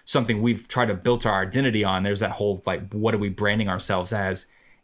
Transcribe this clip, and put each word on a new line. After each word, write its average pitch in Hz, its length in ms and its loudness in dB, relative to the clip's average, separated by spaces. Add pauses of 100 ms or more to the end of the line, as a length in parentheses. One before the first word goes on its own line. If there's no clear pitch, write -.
something 117 380 0
we've 117 260 0
tried 123 200 0
to 104 60 0
build 117 320 0
our 98 160 2
identity 107 440 0
on. 95 180 0
There's 101 160 0
that 110 120 0
whole, 101 340 -2
like, 92 260 -4
what 107 240 0
are - 20 2
we 104 120 -2
branding 104 400 0
ourselves 92 420 -2
as? 95 360 -2 (360)